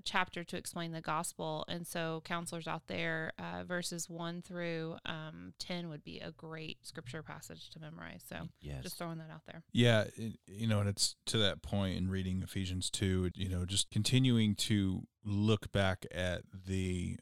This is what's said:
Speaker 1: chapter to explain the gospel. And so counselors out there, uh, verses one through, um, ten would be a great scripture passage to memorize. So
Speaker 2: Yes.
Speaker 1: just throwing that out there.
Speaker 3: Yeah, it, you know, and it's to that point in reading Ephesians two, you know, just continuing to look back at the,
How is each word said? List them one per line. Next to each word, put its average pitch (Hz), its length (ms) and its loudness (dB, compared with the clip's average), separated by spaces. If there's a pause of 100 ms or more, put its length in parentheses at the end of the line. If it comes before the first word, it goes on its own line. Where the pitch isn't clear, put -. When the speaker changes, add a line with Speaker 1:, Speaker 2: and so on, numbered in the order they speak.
Speaker 1:
chapter 185 380 0
to - 120 -10
explain 170 360 -6
the 160 100 -6
gospel. 160 640 -2
And 175 200 -6
so 160 380 -2
counselors 170 420 -4
out 165 180 -4
there, 165 540 -2
uh, 175 240 -6
verses 175 440 -4
one 170 360 -6
through, 170 540 -4 (100)
um, 160 500 -8
ten 175 320 -6
would 151 140 -10
be - 160 -12
a - 120 -10
great 160 540 -10
scripture - 380 -10
passage - 480 -14
to 160 80 -16
memorize. 156 500 -12
So 170 200 -8 (120)
Speaker 2:
Yes. 139 220 -8
Speaker 1:
just - 160 -10
throwing 165 180 -6
that 160 140 -14
out 160 160 -16
there. - 240 -14
Speaker 3:
Yeah, 117 340 8 (100)
it, 110 300 -6
you 104 220 -4
know, 107 120 6
and 101 80 2
it's - 280 0 (100)
to 117 140 2
that 90 240 4
point 95 340 2
in 92 140 2
reading 92 320 0
Ephesians 92 480 -2
two, 92 420 4
you 87 160 -2
know, 90 160 0
just 95 240 0
continuing 113 680 6
to 98 500 4 (180)
look 104 460 4
back 95 400 2
at 90 320 -2 (240)
the, 92 540 0